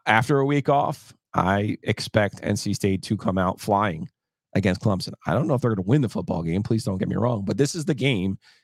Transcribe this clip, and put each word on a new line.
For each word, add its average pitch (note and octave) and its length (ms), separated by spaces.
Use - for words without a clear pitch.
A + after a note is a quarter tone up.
after B2 340
a C3+ 40
week C#3+ 240
off, - 460
I G2+ 500
expect - 600
N G2+ 140
C G2+ 180
State F#2+ 300
to G#2+ 120
come F#2 220
out F#2 220
flying G2 500
against F#2+ 280
Clemson. F#2 320
I D2+ 60
don't A#2 140
know C#3+ 80
if A#2+ 80
they're A#2 120
gonna F#2 140
win C#3 140
the A2+ 80
football - 320
game. E2+ 200
Please A2+ 220
don't F#2+ 140
get - 100
me - 80
wrong. A2 300
But G2+ 100
this C#3 180
is D#3 120
the D#3+ 80
game, G2+ 440